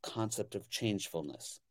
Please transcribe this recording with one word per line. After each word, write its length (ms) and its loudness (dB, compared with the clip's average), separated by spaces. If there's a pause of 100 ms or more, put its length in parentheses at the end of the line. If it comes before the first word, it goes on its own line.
concept 500 0
of 160 -4
changefulness, 920 0 (120)